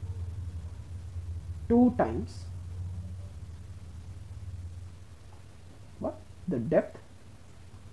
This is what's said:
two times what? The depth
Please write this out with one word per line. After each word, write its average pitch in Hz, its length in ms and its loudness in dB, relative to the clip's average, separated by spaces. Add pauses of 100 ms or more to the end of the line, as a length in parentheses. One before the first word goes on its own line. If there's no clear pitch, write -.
(1700)
two 240 300 12
times - 460 4 (3500)
what? - 180 -2 (320)
The 135 100 4
depth 135 400 6 (960)